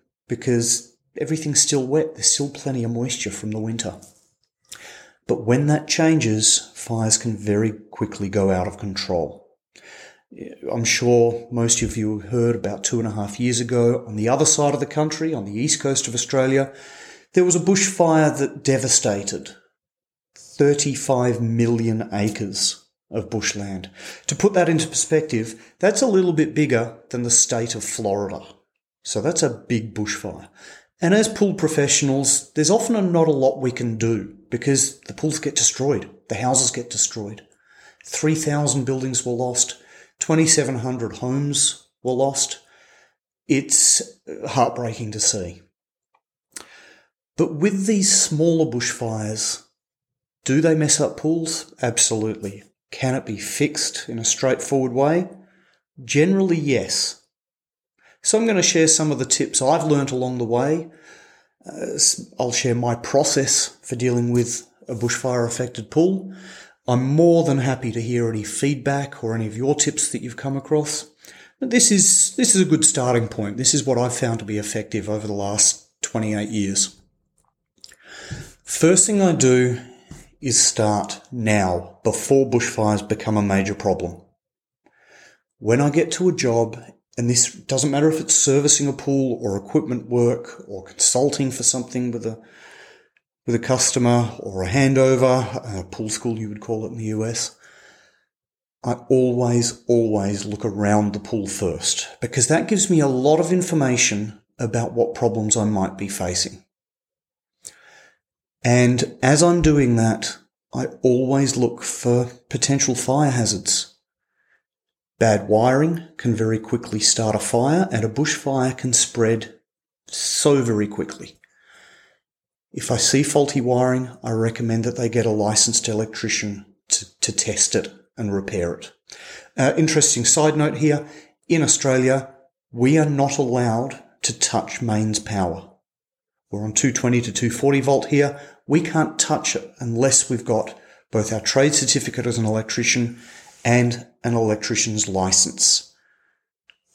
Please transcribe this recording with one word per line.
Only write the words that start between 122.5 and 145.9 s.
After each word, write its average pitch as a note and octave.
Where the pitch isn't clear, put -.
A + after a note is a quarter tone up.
If -
I A#2+
see -
faulty C#3+
wiring, B2+
I A#2
recommend A2+
that A#2+
they A#2+
get A2+
a A2+
licensed G#2+
electrician G#2+
to, -
to -
test -
it F#2+
and G#2+
repair G2
it. -
Uh, C3+
interesting D3+
side D3+
note D3
here, D3
in D#3+
Australia, C3
we C3
are D3+
not C#3
allowed B2
to -
touch -
mains G#2+
power. F2+
We're G#2
on G#2+
two B2
twenty A#2+
to A2+
two A#2
forty C#3
volt C3+
here. C#3+
We D3+
can't D#3
touch -
it -
unless B2
we've A#2+
got -
both G#2+
our G#2+
trade C#3+
certificate B2
as A#2
an A2+
electrician A#2
and A#2+
an A#2+
electrician's G#2+
license. -